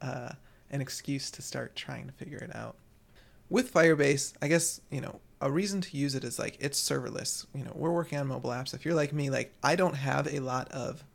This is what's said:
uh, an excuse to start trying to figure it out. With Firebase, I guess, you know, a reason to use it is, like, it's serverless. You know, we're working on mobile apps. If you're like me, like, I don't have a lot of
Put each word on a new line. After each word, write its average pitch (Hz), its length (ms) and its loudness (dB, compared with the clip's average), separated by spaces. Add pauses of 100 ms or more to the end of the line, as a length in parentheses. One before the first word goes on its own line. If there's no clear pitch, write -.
uh, 127 300 -6 (400)
an 139 100 -2
excuse 135 500 -6
to - 100 -14
start - 340 -8
trying 131 320 -10
to 131 60 -14
figure - 240 -12
it - 180 -10
out. 113 220 -10 (720)
With 254 220 2
Firebase, 147 720 6
I 147 60 2
guess, 165 420 2
you 135 120 -2
know, - 180 -8 (200)
a 139 120 2
reason 196 300 0
to - 160 -8
use 139 180 0
it 135 80 -4
is, 120 160 -6
like, - 200 -6
it's 139 220 -2
serverless. 135 720 -2
You 139 100 -6
know, - 120 -10
we're 160 160 0
working 165 260 0
on 139 100 -2
mobile 127 220 -4
apps. 123 240 -4
If - 120 -10
you're 165 100 2
like 147 180 2
me, 143 160 0
like, 123 320 -2
I 147 140 6
don't 180 200 4
have 139 380 0
a 143 60 -2
lot 127 320 -2
of 127 320 -6 (120)